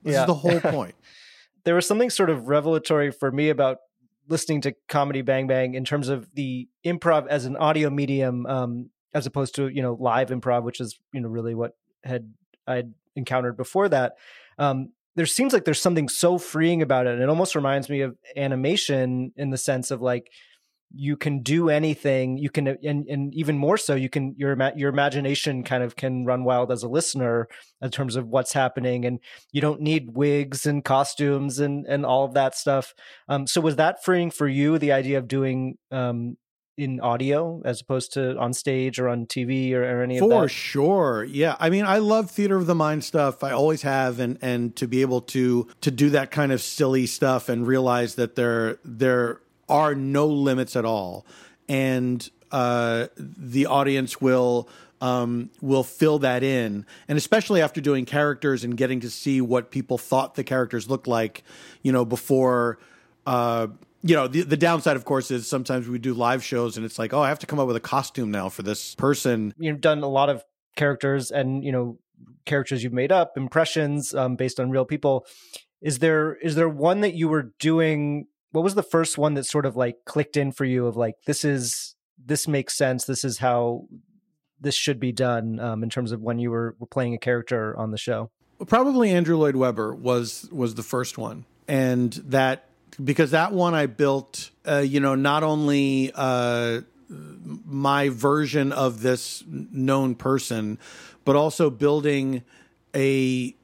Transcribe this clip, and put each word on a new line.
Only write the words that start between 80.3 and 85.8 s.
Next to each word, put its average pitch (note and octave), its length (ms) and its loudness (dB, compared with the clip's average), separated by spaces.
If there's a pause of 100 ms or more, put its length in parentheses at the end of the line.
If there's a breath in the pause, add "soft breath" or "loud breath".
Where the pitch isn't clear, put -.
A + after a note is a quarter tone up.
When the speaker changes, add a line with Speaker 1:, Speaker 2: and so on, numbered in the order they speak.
Speaker 2:
in C#3 160 0
for C#3 120 -2
you B2+ 220 2
of, A2+ 100 -2
like, A#2 200 -2 (100)
this - 180 -2
is, C3 520 -2 (280)
this C#3+ 220 -2
makes C#3+ 300 -2
sense, C3 280 0
this C3 200 -4
is B2 140 -4
how A#2+ 500 0 (720)
this C#3 160 -2
should C3+ 240 -2
be B2+ 100 -2
done, A#2 480 -2
um, A2+ 240 -4